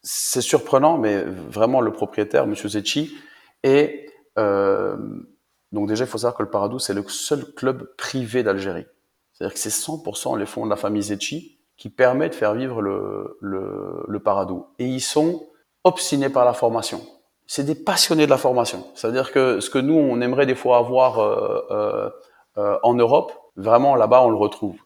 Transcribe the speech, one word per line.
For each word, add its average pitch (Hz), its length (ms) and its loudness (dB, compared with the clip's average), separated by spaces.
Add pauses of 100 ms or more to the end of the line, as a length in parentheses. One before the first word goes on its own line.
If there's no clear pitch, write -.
C'est - 380 -4
surprenant, 147 560 2
mais 107 280 0
vraiment, 101 580 0
le 107 100 0
propriétaire, 107 540 0
Monsieur 104 240 -6
Zetchi, 107 440 -4 (480)
est, 139 440 2 (320)
euh, 98 580 0 (760)
donc 101 160 -2
déjà, 110 160 0
il 127 40 -4
faut 113 100 -8
savoir 120 160 -2
que - 80 -6
le 98 80 -4
Paradou, 104 280 -2
c'est 104 160 -4
le 98 120 -4
seul - 460 -4
club 127 460 -4
privé 123 440 -4
d'Algérie. 98 440 -2 (480)
C'est-à-dire 82 180 -8
que - 80 -10
c'est 107 100 -6
cent 156 280 -6
pour 104 180 -8
cent 131 200 -4
les 104 100 -4
fonds 113 180 -8
de 110 60 -4
la - 60 2
famille 104 260 -2
Zetchi 104 560 -8 (180)
qui - 140 -16
permet 127 400 2
de - 40 -10
faire 107 200 0
vivre 123 260 -4
le, 98 600 -6
le, 95 680 -8
le 104 120 -6
Paradou. 98 480 -2 (100)
Et 123 80 -4
ils 131 160 -4
sont 165 460 0 (360)
obstinés 139 460 2
par 127 160 4
la 120 80 4
formation. 117 480 -2 (460)
C'est - 160 -4
des 151 100 -2
passionnés 160 500 2
de 139 60 2
la 131 80 6
formation. 120 560 0
C'est-à-dire 127 360 -4
que 127 300 2
ce - 80 -8
que - 100 0
nous, 143 180 2
on 127 260 2
aimerait 131 240 2
des 127 80 0
fois 123 240 4
avoir, 127 400 2
euh, 104 420 0 (100)
euh, 104 400 -2 (460)
euh, 104 260 0
en 120 120 4
Europe, 120 380 4 (240)
vraiment 120 380 4
là-bas, 123 280 6
on 120 80 6
le 110 60 2
retrouve. 104 500 -2